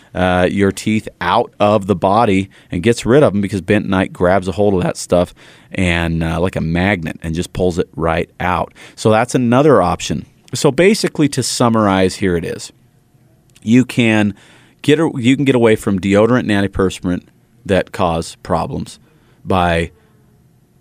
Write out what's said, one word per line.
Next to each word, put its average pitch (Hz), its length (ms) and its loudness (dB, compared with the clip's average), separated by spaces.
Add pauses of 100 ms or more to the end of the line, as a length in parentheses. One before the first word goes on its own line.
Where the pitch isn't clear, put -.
(120)
uh, 90 380 0
your 98 220 0
teeth 110 360 -4 (120)
out 107 400 0
of 104 260 2
the 98 80 2
body 98 560 0 (220)
and 90 100 -4
gets 117 240 0
rid 131 160 4
of 110 100 2
'em 101 80 -2
because 98 200 -4
bentonite 95 520 -2
grabs 92 360 0
a 95 40 -6
hold 104 220 0
of 90 80 0
that 87 140 -4
stuff - 360 -2 (400)
and, 85 520 -2
uh, 82 160 -2
like 92 160 -2
a 85 40 -4
magnet 85 640 -2
and 82 120 -6
just 87 180 -6
pulls 90 260 -2
it - 160 -2
right 80 340 -2 (120)
out. 90 340 -4 (220)
So - 140 0
that's 113 260 0
another 127 440 4
option. 85 460 -2 (260)
So 135 200 0
basically, 170 560 2
to 127 160 -4
summarize, 104 720 0
here 92 200 0
it 82 80 -4
is. - 280 -10 (920)
You 120 220 4
can 110 500 0 (480)
get 147 160 2
a-, 160 180 0
you 127 200 2
can 143 80 -2
get 131 100 2
away 113 220 4
from 101 240 -2
deodorant 104 500 2
and - 0 -
antiperspirant 92 720 -2 (420)
that - 280 -2
cause 82 500 -4
problems 82 560 -6 (460)
by 87 480 0 (880)